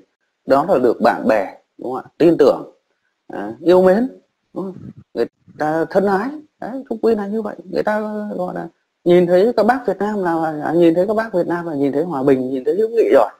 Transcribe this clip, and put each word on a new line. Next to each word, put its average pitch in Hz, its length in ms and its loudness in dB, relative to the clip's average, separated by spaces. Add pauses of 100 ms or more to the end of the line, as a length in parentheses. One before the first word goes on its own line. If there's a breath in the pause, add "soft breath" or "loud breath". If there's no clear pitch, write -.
(460)
Đó 139 240 4
là 180 80 4
được 123 240 2
bạn 110 260 2
bè, 107 280 0 (220)
đúng 123 160 -10
không 131 120 -8
ạ? - 120 -20
Tin 165 220 4
tưởng, - 320 2 (560)
à, 104 340 -10
yêu 180 200 4
mến, 196 280 2 (440)
đúng 180 120 -8
không? 190 100 -12 (380)
Người 117 120 -2 (340)
ta 156 300 -2
thân 190 160 0
ái. 202 240 0 (300)
Đấy, 262 300 -10
Trung 226 120 -8
Quy 226 140 2
là 202 120 -4
như 220 140 -4
vậy. 208 140 -8 (160)
Người - 120 -2
ta 214 160 -2 (380)
gọi 180 180 -6
là 170 120 -8 (360)
nhìn 175 240 4
thấy 185 300 4
các 208 80 2
bác 240 220 2
Việt 190 120 0
Nam 208 240 -4
là, 165 280 -2
là 151 220 -4
nhìn 170 220 6
thấy 180 120 2
các 220 60 -2
bác 220 200 -4
Việt 175 140 0
Nam 170 200 -4
là 160 80 -6
nhìn 139 160 0
thấy 143 120 -2
hòa 156 200 -4
bình, 131 260 0
nhìn 131 140 -6
thấy 147 120 -2
hữu 220 140 0
nghị 226 240 0
rồi. 120 140 6 (120)